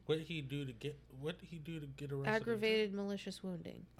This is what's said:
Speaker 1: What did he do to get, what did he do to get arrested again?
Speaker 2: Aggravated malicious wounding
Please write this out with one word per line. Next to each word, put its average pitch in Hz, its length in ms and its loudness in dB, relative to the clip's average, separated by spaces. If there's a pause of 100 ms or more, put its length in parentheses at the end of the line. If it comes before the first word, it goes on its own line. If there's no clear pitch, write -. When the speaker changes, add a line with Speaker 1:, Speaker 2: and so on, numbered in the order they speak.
Speaker 1:
What 156 140 4
did 160 80 -6
he 165 140 0
do 143 240 -2
to 127 80 -4
get, 139 240 -6 (220)
what 160 200 -4
did 180 100 -16
he 170 80 -8
do 160 220 -6
to 147 80 -6
get 139 240 -6
arrested 139 160 0
again? 214 140 6
Speaker 2:
Aggravated 220 520 4
malicious 202 500 -2
wounding 175 420 -6 (140)